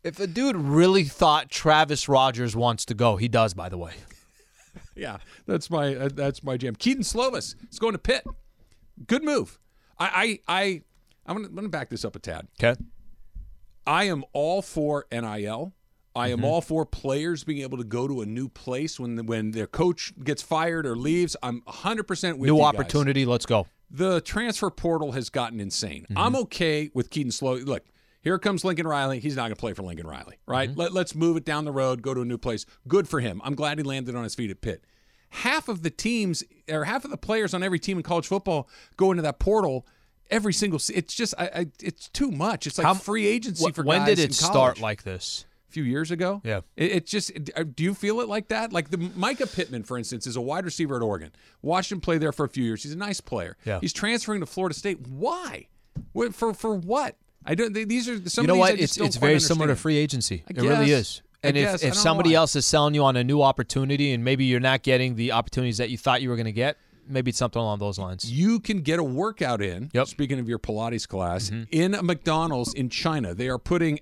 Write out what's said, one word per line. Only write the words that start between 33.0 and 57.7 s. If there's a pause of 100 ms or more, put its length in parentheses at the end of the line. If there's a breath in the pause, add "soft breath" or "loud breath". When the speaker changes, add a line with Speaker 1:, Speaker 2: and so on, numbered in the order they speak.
Speaker 2:
for
him.
I'm
glad
he
landed
on
his
feet
at
Pitt. (460)
Half
of
the
teams, (260)
or
half
of
the
players
on
every
team
in
college
football (300 soft breath)
go
into
that
portal (440)
every
single
se-,
it's
just,
I, (100)
I, (160)
it's
too
much.
It's
like
Speaker 1:
How
Speaker 2:
free
agency
Speaker 1:
wh-,
Speaker 2:
for
Speaker 1:
when
Speaker 2:
guys
Speaker 1:
did
it
Speaker 2:
in
Speaker 1:
start
Speaker 2:
college.
Speaker 1:
like
this? (220)
Speaker 2:
A
few
years
ago?
Speaker 1:
Yeah. (160)
Speaker 2:
It,
it
just,
it,
uh,
do
you
feel
it
like
that?
Like,
the (180)
Micah
Pittman,
for
instance,
is
a
wide
receiver
at
Oregon. (300 soft breath)
Watched
him
play
there
for
a
few
years.
He's
a
nice
player.
Speaker 1:
Yeah.
Speaker 2:
He's
transferring
to
Florida
State.
Why? (440)
What,
for,
for
what? (280)
I
don't,